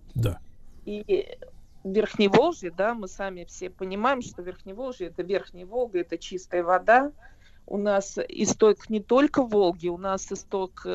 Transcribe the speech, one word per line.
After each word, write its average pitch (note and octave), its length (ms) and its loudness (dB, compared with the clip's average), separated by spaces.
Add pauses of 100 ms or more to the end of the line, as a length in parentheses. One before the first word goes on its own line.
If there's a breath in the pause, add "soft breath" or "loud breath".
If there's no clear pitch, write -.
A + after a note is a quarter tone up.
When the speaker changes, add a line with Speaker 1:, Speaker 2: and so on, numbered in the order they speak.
(140)
Speaker 1:
Да. A2 240 0 (480)
Speaker 2:
И G#3 400 -2 (580)
Верхневолжье, G3+ 840 2
да, F#3+ 220 0
мы A3 160 -8
сами F#3+ 360 -10
все - 260 -12
понимаем, G#3 500 -2
что - 220 -12
Верхневолжье — G3 680 -10
это E3 140 -8
Верхняя F3+ 420 -4
Волга, G#3+ 360 -2
это E3+ 180 -6
чистая - 460 -6
вода. G3+ 480 4 (540 soft breath)
У - 120 -6
нас G3+ 400 0 (100)
исток - 640 2
не G#3+ 100 0
только C4+ 420 4
Волги, F#3 460 2
у F3 80 -4
нас F#3+ 360 -4
исток F#3+ 640 -6